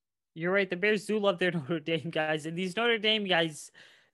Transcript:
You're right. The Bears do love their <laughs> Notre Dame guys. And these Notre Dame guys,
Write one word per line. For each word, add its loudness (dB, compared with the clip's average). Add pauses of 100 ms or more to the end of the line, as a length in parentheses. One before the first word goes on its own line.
(360)
You're -2
right. 2
The -4
Bears 0
do 0
love 2
their 2
<laughs> -4
Notre -2
Dame -4
guys. -2
And -6
these -4
Notre 2
Dame 0
guys, 0 (420)